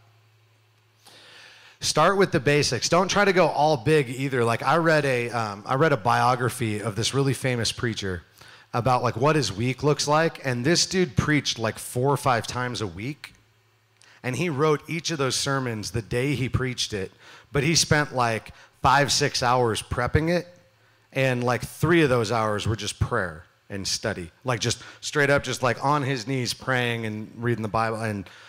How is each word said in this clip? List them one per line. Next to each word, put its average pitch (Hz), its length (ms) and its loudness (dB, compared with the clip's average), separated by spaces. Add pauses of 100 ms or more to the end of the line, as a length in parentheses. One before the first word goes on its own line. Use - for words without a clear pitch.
(1800)
Start 175 360 4
with 196 160 4
the - 80 2
basics. 139 480 2
Don't 180 200 4
try 202 160 4
to 196 80 4
go 175 140 6
all 151 300 2
big 139 320 2
either. 127 360 0
Like, 117 180 2
I 135 140 2
read 160 280 4
a, 120 260 0
um, 107 340 -4
I 123 100 -2
read 147 180 4
a 135 40 2
biography 120 840 0
of 101 160 -4
this - 180 -2
really 135 200 2
famous 120 360 -2
preacher 101 520 -6 (520)
about, 123 280 2
like, 117 140 0
what 147 200 2
his 120 160 0
week 123 300 -4
looks 143 260 0
like. 160 360 2
And 120 200 -2
this 165 220 2
dude 180 300 0
preached, - 420 0
like, 110 200 -2
four 127 320 -2
or 135 60 2
five 120 300 0
times 123 340 -6
a 107 60 -4
week. 104 460 -10 (920)
And 123 100 -4
he 165 140 -2
wrote 147 400 2
each 165 240 -6
of 160 60 -6
those 131 180 0
sermons 127 560 -4
the 117 100 -4
day 131 320 -2
he 123 140 -2
preached - 440 -4
it. 95 200 -6 (400)
But - 100 0
he 151 140 2
spent, 147 380 2
like, 117 380 0 (300)
five, 135 300 4
six - 300 0
hours 123 380 2
prepping 151 560 0
it. 175 120 -4 (640)
And, 131 320 0
like, 120 180 0
three 165 400 2
of 135 80 4
those 117 220 2
hours 107 340 0
were 110 100 0
just 101 220 -8
prayer 87 460 -2 (260)
and 98 160 -8
study. 90 460 -6 (120)
Like, 123 140 -2
just - 240 -4 (180)
straight 143 300 0
up, 143 140 4
just, 127 180 -4
like, 120 220 0
on 143 180 2
his 127 240 -4
knees 127 280 -4
praying 120 520 -2
and 107 300 -8
reading 117 260 -2
the 110 60 -4
Bible. 113 320 -2
And, 104 280 -6 (200)